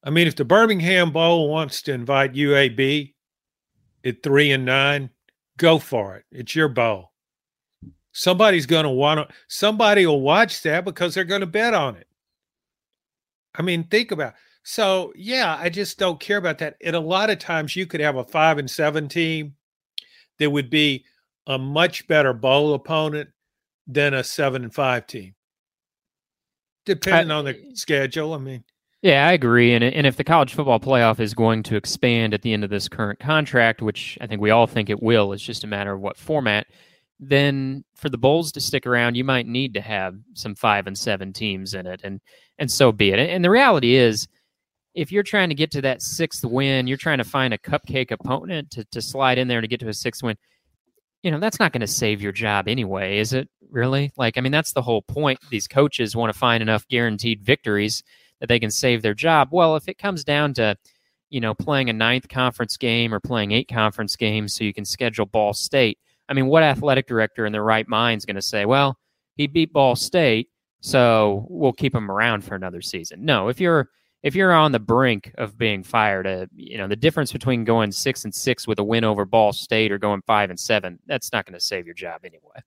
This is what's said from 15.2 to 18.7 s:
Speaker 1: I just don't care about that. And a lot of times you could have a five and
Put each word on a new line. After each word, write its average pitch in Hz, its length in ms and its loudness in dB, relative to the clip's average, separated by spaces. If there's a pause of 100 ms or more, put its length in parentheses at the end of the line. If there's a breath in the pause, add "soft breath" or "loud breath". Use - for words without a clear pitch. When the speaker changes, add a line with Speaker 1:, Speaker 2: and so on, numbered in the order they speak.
Speaker 1:
I 175 120 -2
just 185 280 -8
don't 180 220 -2
care 208 160 -2
about 175 220 -2
that. 151 260 -8
And 165 100 -4
a 170 60 0
lot 190 300 0
of 190 80 -2
times 156 360 -4
you 185 120 -4
could 165 140 -6
have 147 160 0
a 123 80 -4
five 156 340 2
and 135 120 -8